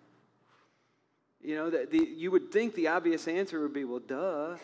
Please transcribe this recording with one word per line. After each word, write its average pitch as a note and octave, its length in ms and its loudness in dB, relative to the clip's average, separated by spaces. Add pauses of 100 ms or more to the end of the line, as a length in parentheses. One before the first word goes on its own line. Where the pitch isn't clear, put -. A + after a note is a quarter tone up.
(1400)
You D3+ 140 -6
know, D#3 140 -2
the, D#3 200 0
the, D#3+ 80 4
you D#3+ 340 2
would - 200 2
think G#3+ 240 2
the E3 120 2
obvious E3 400 2
answer E3+ 340 -2
would D3 120 -2
be, C#3+ 100 -2
"Well, B2 160 -4
duh, D#3 640 -4